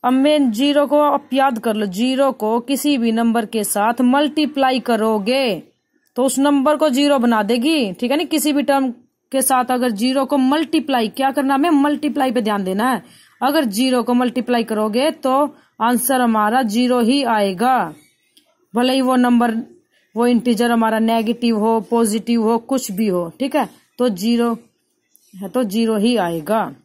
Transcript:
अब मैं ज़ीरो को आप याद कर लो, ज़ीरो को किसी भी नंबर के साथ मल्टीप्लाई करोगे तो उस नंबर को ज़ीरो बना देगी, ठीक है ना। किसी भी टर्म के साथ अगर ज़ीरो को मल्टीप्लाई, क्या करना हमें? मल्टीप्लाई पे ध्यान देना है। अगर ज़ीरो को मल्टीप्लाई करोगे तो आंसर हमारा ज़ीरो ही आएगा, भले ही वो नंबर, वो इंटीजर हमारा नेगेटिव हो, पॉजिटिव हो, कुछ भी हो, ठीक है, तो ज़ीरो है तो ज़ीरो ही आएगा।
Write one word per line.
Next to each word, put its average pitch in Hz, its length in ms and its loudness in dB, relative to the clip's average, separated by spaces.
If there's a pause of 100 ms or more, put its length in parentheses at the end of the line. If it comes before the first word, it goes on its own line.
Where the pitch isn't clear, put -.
अब 247 80 2
मैं 277 400 2
ज़ीरो 285 340 2
को 294 140 2
आप 294 320 0
याद 269 260 0
कर 220 160 -2
लो, 214 140 -2
ज़ीरो 254 460 0
को 220 260 -2
किसी 277 380 -2
भी 226 140 0
नंबर 226 340 0
के 220 180 -4
साथ 214 380 -2
मल्टीप्लाई 269 760 0
करोगे 220 840 -2 (540)
तो 247 80 0
उस 262 140 0
नंबर 285 380 2
को 311 140 2
ज़ीरो 285 280 2
बना 233 240 2
देगी, 240 500 0
ठीक 247 180 -6
है 285 60 0
ना। 339 100 -2
किसी 302 260 -2
भी 285 100 0
टर्म 269 280 0 (420)
के 269 100 -2
साथ 254 280 0
अगर 254 220 0
ज़ीरो 254 320 -2
को 285 140 -2
मल्टीप्लाई, 262 720 0
क्या 269 200 -2
करना 269 240 0
हमें? 302 180 2
मल्टीप्लाई 277 600 0
पे 240 100 0
ध्यान 202 220 -2
देना 202 260 0
है। 220 120 -2 (380)
अगर 285 260 0
ज़ीरो 240 360 0
को 247 120 0
मल्टीप्लाई 247 500 0
करोगे 220 480 0
तो 277 420 0 (280)
आंसर 247 380 0
हमारा 226 440 2
ज़ीरो 240 380 0
ही 269 220 2
आएगा, 208 680 0 (800)
भले 247 180 2
ही 269 100 2
वो 254 160 2
नंबर, 240 380 2 (580)
वो 233 120 0
इंटीजर 240 440 2
हमारा 226 300 2
नेगेटिव 226 580 0
हो, 226 240 0
पॉजिटिव 226 600 0
हो, 233 180 0
कुछ 254 320 -4
भी 208 160 -2
हो, 175 200 -2 (120)
ठीक 277 160 -4
है, 240 120 0 (300)
तो 247 120 0
ज़ीरो 233 440 -2 (800)
है 190 140 -12
तो 254 160 -2
ज़ीरो 220 340 -2
ही 233 200 2
आएगा। 170 520 -2 (140)